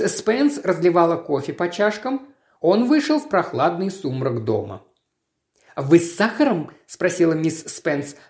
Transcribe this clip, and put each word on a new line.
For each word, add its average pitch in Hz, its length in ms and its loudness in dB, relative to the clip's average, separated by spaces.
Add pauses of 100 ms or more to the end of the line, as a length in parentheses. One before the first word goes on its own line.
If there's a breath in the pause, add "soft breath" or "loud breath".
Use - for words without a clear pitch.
(160)
Спенс 277 480 0
разливала 170 540 4
кофе 139 340 -4
по 175 160 -4
чашкам. 208 600 -4 (340 loud breath)
Он 202 240 4
вышел 302 340 2
в - 80 -8
прохладный 175 640 0
сумрак 127 540 -4
дома. 101 380 -4 (920 soft breath)
"Вы 147 220 6
с - 160 -6
сахаром?" 220 560 0 (160)
спросила 175 460 0
мисс 160 340 -2
Спенс. - 480 -6 (140)